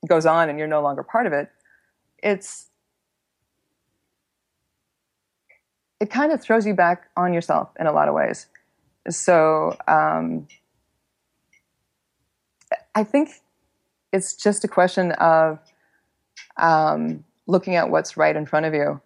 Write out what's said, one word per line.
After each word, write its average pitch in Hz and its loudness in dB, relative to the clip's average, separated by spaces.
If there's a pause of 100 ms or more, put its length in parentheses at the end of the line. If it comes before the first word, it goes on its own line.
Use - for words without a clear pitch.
goes 160 2
on 160 2
and 147 -6
you're 156 -4
no 151 0
longer 143 -4
part 233 -2
of 170 -4
it, 143 -4 (720)
it's, - -6 (3250)
it 214 -4
kind 294 0
of 294 -2
throws 226 0
you 208 -2
back 175 0
on 180 0
yourself - -2 (100)
in 165 0
a 151 2
lot 151 2
of 143 0
ways. - -2 (640)
So, 160 2 (120)
um, 156 0 (2500)
I 214 0
think 285 0 (840)
it's 190 -4
just 208 0
a 214 -4
question 180 2
of, 160 2 (960)
um, 156 0 (240)
looking 180 0
at 170 0
what's 160 -2
right 156 2
in 151 -6
front 156 -2
of 156 -4
you 147 -2